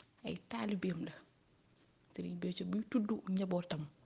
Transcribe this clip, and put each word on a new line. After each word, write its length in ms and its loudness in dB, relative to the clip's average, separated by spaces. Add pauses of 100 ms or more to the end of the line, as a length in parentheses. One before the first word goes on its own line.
(240)
ay 100 -2 (140)
taalibeem 560 0
la. 80 -6 (1000)
Serigne 260 -4
Béthio 280 -2
buy 240 2
tudd 180 4 (200)
njabootam, 580 2 (200)